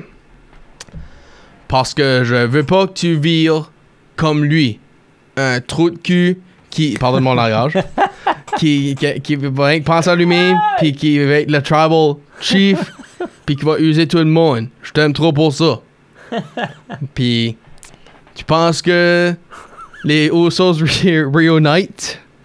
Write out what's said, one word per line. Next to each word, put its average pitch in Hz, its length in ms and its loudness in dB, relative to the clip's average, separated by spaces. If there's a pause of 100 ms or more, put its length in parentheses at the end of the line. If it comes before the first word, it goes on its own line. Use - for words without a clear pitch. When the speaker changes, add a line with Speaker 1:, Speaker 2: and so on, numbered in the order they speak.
(1700)
Speaker 1:
Parce 127 260 -2
que 131 300 2
je 120 100 -2
veux 123 300 0
pas 185 220 2
que 185 60 -8
tu 170 220 -2
vires 160 560 0 (460)
comme 151 280 0
lui. 143 340 0 (580)
Un 131 240 -2
trou 156 280 -2
de 170 80 -10
cul 180 420 0 (300)
qui, 156 320 -4
pardonne 131 240 0
mon 131 100 2
langage, 120 440 0 (400)
Speaker 2:
<laughs> - 400 -6
Speaker 1:
qui, 143 380 0
qui, 143 260 -4
qui 147 140 -4
va 139 300 -2
rien 156 140 0
que 143 40 -8
penser 165 260 0
à 175 40 4
lui-même, 175 440 2 (200)
puis 156 140 2
qui 147 320 0
va 143 160 2
être 147 100 -2
le 147 120 0
tribal 156 540 2 (240)
chief, 294 380 2 (400)
<laughs> - 280 -12
puis 147 100 -2
qui 135 80 -6
va 151 140 0
user 156 280 2
tout 165 120 0
le 160 80 4
monde. 156 420 2 (140)
Je - 100 -18
t'aime 151 220 2
trop 156 180 0
pour 151 220 2
ça. 147 260 0 (500)
<laughs> - 840 -10
Puis, 117 420 -2 (760)
tu - 100 -16
penses 160 380 0
que 175 520 2 (720)
les 151 220 2
Usos 170 460 2 (100)
re-, 156 420 0 (100)
reunite? 160 880 2 (240)